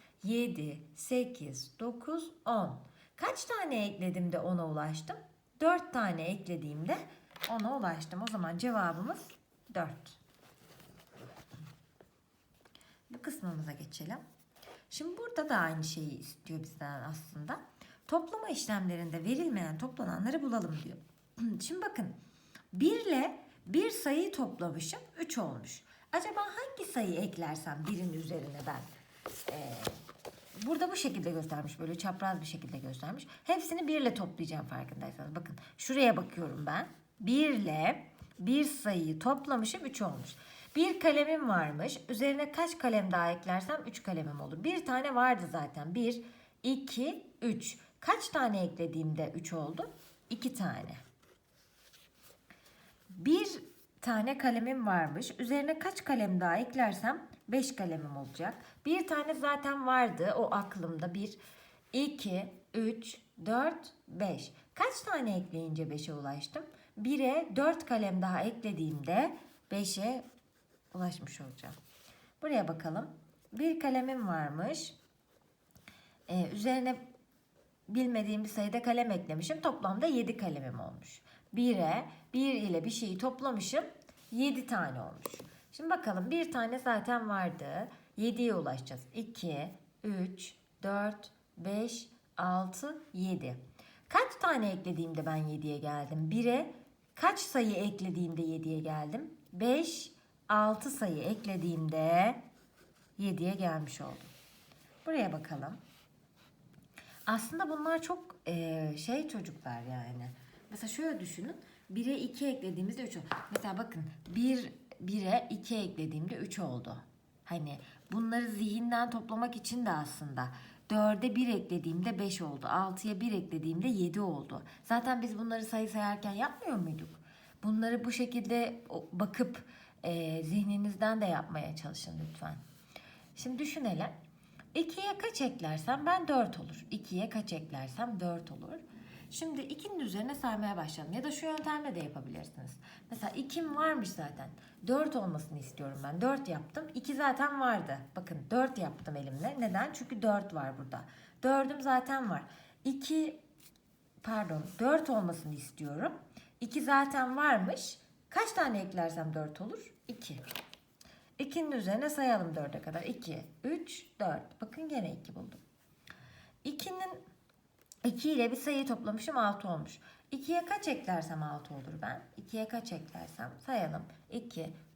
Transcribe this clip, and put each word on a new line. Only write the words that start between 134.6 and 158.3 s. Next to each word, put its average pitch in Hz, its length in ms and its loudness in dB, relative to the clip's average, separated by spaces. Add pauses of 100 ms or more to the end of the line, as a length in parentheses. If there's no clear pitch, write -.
İkiye 381 420 0
kaç 440 240 -2
eklersem 240 640 0
ben 349 220 4
dört 254 320 4
olur. - 320 -10
İkiye 208 380 -2
kaç 214 240 -2
eklersem 156 640 -4
dört 170 320 -2
olur. - 280 -10 (520)
Şimdi 311 300 -4
ikinin 302 380 -6
üzerine 226 360 -2
saymaya 208 420 0
başlayalım. 156 360 -6
Ya 254 100 -2
da 294 80 -2
şu 311 140 -4
yöntemle 302 500 -2
de 170 40 -4
yapabilirsiniz. 139 800 -10 (340)
Mesela 220 200 -6
ikim 302 440 -4
varmış 294 340 2
zaten. 143 400 -8 (380)
Dört 294 280 4
olmasını 156 440 -2
istiyorum 139 440 -8
ben. 151 180 -2
Dört 262 260 2
yaptım. 175 460 -6
İki 262 220 -4
zaten 285 440 4
vardı. 185 380 2 (180)
Bakın 180 220 -6 (140)
dört 254 260 4
yaptım 156 380 -4
elimle. 143 440 -4
Neden? 226 340 2
Çünkü 233 280 -6
dört 202 320 4
var 135 240 -4
burada. 135 240 -8 (420)
Dördüm 269 380 4
zaten 262 480 2
var. 156 120 0 (420)
İki, 311 580 0 (800)
pardon, 180 420 0 (140)
dört 294 300 6
olmasını 165 440 0
istiyorum. 147 600 -4 (480)
İki 247 200 -2
zaten 269 540 4
varmış. 262 640 2 (300)
Kaç 440 220 0